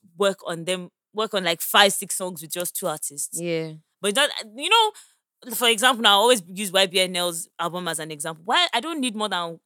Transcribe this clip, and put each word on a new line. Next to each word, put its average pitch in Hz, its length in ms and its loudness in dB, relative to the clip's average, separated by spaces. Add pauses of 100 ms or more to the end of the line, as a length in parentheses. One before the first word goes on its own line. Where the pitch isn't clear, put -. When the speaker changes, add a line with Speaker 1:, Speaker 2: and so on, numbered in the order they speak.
(180)
Speaker 1:
work 196 280 2
on 165 200 -8
them, 180 260 -6 (220)
work 214 200 -4
on, 190 100 -2
like, 170 180 -2
five, 202 320 4
six - 220 -6
songs 185 260 -8
with 160 100 -14
just 175 240 -6
two 190 120 -6
artists. 151 540 -8
Speaker 2:
Yeah. 160 320 -4 (280)
Speaker 1:
But 202 140 -2
not, 285 140 2 (260)
you 294 140 -4
know, 440 220 4 (640)
for 240 120 2
example, 226 360 4
now 214 140 8
I 196 40 6
always 233 260 6
use 190 240 -8
Y 190 160 4
B 180 120 0
N 185 160 0
L's 175 320 -4 (120)
album 170 280 -4
as 160 120 -4
an 156 120 -8
example. 160 340 -10
Why 330 280 2
I 233 60 0
don't 320 200 -6
need 247 160 -2
more 214 140 -2
than 170 360 -4